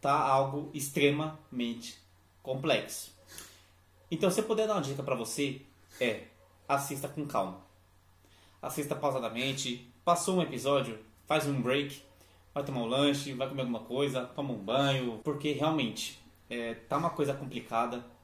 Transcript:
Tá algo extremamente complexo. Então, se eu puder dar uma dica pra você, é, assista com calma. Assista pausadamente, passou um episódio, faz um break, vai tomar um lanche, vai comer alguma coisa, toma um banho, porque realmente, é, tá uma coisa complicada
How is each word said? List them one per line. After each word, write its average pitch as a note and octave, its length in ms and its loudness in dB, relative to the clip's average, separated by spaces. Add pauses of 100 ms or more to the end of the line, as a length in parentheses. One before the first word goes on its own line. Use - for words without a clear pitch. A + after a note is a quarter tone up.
Tá C#3 100 4
algo C#3 600 4
extremamente C#3+ 1200 0 (460)
complexo. - 720 0 (960)
Então, F3 180 2
se F#3+ 120 2
eu - 20 2
puder A3 240 0
dar G#3+ 60 2
uma F3 80 0
dica C3+ 200 -4
pra C3+ 140 0
você, C3+ 460 -4 (400)
é, A2+ 240 0 (420)
assista C#3 400 0
com C#3+ 180 -6
calma. F#2+ 360 -2 (1000)
Assista C#3+ 320 -4
pausadamente, C3 960 -2 (140)
passou F3 320 4
um F3+ 60 4
episódio, B2+ 580 0 (260)
faz D3 220 2
um C3+ 140 0
break, C#3 400 0 (520)
vai C#3+ 120 -2
tomar C3+ 160 -4
um A#2 60 -2
lanche, C#3 440 2
vai C3 160 -2
comer C3+ 140 -4
alguma A#2+ 180 -2
coisa, B2+ 460 0
toma C#3 260 -4
um A2 80 -4
banho, B2 640 2
porque D3 300 0
realmente, C#3 640 0 (300)
é, A#2 240 -4
tá - 240 -4
uma E3 120 2
coisa C#3+ 240 0
complicada A#2+ 720 -2 (180)